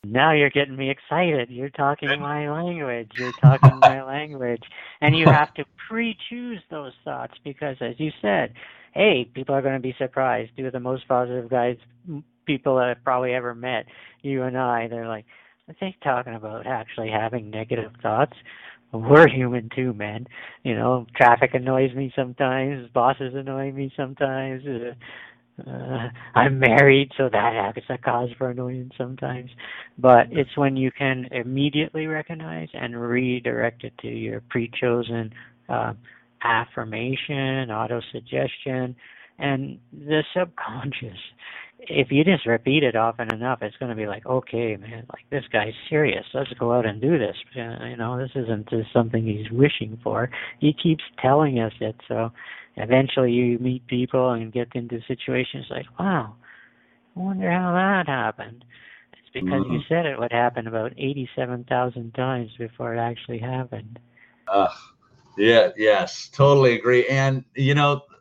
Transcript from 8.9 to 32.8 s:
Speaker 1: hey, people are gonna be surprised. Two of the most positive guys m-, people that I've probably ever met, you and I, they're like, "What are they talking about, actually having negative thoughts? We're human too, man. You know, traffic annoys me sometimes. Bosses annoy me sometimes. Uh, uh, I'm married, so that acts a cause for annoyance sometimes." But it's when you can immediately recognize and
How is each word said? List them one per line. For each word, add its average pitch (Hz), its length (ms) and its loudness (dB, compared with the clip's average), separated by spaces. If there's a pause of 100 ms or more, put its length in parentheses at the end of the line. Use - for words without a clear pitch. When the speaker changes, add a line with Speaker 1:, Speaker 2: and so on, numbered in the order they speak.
Speaker 1:
hey, 170 400 4
people 135 220 -2
are 139 60 4
gonna 135 180 0
be 127 180 -6
surprised. 123 600 -2
Two 131 100 -8
of 127 60 -8
the 131 60 -6
most 127 280 -6
positive 123 420 0
guys 123 280 0 (300)
m-, 151 160 -10 (220)
people 139 300 0
that 123 140 4
I've 120 140 -6
probably 127 300 0
ever 120 220 -4
met, 123 300 -4 (360)
you 135 220 -4
and 127 140 -4
I, 120 300 0
they're 113 200 -8
like, 110 180 -10 (400)
"What 160 100 -20
are - 40 -20
they 190 240 -8
talking 123 320 -2
about, 110 300 -10
actually 113 440 -6
having 110 400 -4
negative 110 520 -6
thoughts? 110 340 0 (560)
We're 135 380 8
human 123 440 -2
too, 127 200 -2
man. 107 340 -8 (360)
You 123 120 -2
know, 120 300 2 (100)
traffic 123 380 6
annoys 131 420 0
me 131 200 -4
sometimes. 131 760 -2
Bosses 127 460 2
annoy 135 360 -6
me 135 240 -8
sometimes. 135 680 -4
Uh, 120 280 -8 (720)
uh, 127 440 -8 (260)
I'm 135 240 4
married, 135 560 8
so 135 140 0
that 113 260 2
acts 110 340 -2
a 123 80 -4
cause 123 400 -2
for 131 120 -4
annoyance 127 480 -8
sometimes." 127 540 -8 (460)
But 123 340 8
it's 147 260 -2
when 139 180 2
you 131 160 0
can 131 400 -2
immediately 143 760 -2
recognize 160 640 -8
and 120 260 -10